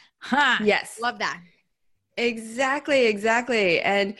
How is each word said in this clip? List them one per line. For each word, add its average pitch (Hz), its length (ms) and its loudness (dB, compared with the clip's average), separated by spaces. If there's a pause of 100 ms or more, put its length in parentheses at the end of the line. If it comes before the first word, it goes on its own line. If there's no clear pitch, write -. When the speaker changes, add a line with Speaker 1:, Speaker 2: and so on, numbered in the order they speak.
(180)
Speaker 1:
huh, 247 440 2
Speaker 2:
Yes. 208 400 0
Speaker 1:
love 233 160 -4
that. 175 220 -6 (800)
Speaker 2:
Exactly, 240 880 0
exactly. 220 720 2
And 202 400 0